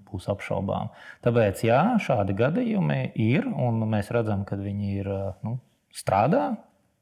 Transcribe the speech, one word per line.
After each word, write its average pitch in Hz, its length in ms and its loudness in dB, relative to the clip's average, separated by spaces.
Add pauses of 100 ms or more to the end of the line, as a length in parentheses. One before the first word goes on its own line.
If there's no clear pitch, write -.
būs - 260 -10
apšaubām. 98 600 -4 (300)
Tāpēc, 117 440 2
jā, 117 160 4 (160)
šādi 101 400 0
gadījumi 165 640 0 (160)
ir, 135 340 2
un 123 360 0
mēs 110 280 -2
redzam, 107 320 0
ka 101 160 -6
viņi 101 320 -4
ir, 98 160 -4
ā, 98 140 -4 (160)
nu, 113 180 -6 (340)
strādā, 170 600 2 (520)